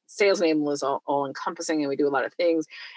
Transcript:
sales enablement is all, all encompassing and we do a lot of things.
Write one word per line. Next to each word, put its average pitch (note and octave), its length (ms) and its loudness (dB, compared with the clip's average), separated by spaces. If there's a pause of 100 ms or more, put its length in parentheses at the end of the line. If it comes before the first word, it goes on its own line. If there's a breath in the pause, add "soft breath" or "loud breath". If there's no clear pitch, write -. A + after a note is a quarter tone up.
sales G3 340 2
enablement D3+ 320 2
is C#3 100 -4
all, C3+ 240 -2
all C#3+ 180 0
encompassing E3 540 -4
and C#3+ 100 -2
we C#3 60 -2
do C#3+ 120 2
a - 40 2
lot C3 140 2
of - 80 -6
things. E3 320 2 (320 loud breath)